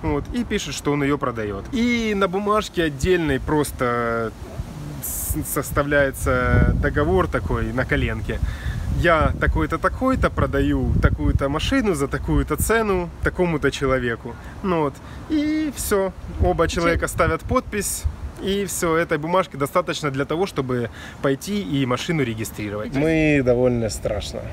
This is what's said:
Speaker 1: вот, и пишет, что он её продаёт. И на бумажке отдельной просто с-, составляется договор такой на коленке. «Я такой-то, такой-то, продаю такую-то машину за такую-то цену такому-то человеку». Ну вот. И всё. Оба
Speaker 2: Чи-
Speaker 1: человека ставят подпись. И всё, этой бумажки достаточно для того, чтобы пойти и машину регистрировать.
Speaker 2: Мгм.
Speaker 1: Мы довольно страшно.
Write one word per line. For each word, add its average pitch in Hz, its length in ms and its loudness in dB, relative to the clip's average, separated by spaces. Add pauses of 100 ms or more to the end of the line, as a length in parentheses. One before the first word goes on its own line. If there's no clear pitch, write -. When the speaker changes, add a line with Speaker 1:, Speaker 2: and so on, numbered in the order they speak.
Speaker 1:
вот, 147 200 0 (100)
и 240 120 0
пишет, 190 280 -4
что 143 200 0
он 143 100 2
её 143 140 2
продаёт. 110 560 -4
И 226 420 2
на 196 140 2
бумажке 202 540 0
отдельной 151 580 2
просто 120 920 0 (720)
с-, - 400 -4 (100)
составляется 139 1300 2
договор 151 460 2
такой 113 460 -2
на 123 120 0
коленке. 117 540 -2 (600)
«Я 151 380 4
такой-то, 156 380 0
такой-то, 254 520 2
продаю 139 600 2 (100)
такую-то 143 480 2
машину 208 440 2
за 139 140 0
такую-то 143 480 0
цену 202 540 2 (140)
такому-то 151 460 2
человеку». 120 640 -2 (300)
Ну 175 200 2
вот. 139 100 -2 (360)
И 311 460 0
всё. 196 360 0 (300)
Оба 170 260 4
Speaker 2:
Чи- - 80 -2
Speaker 1:
человека 170 320 2
ставят 160 340 0
подпись. - 600 -2 (400)
И 196 220 0
всё, 170 300 0
этой 165 220 2
бумажки 170 400 0
достаточно 147 540 0
для 135 140 -2
того, 160 200 0
чтобы 123 440 -2 (340)
пойти 147 360 0
и 139 280 0
машину 139 360 0
регистрировать. 107 720 -4
Speaker 2:
Мгм. 135 80 2
Speaker 1:
Мы 156 420 4
довольно 123 460 4
страшно. 110 520 -6 (120)